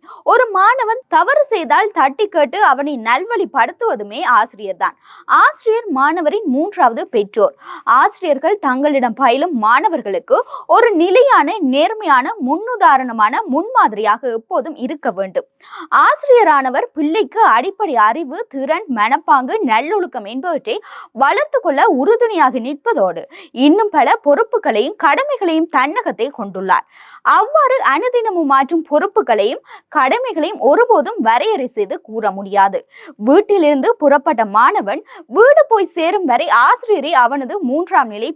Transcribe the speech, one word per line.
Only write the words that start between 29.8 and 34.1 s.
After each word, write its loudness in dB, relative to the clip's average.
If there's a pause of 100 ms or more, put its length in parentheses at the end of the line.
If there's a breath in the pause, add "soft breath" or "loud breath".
கடமைகளையும் -2
ஒருபோதும் 2
வரையறை 0
செய்து -4 (100)
கூற -4
முடியாது. 0 (480 loud breath)
வீட்டிலிருந்து 2 (120)
புறப்பட்ட 2 (140)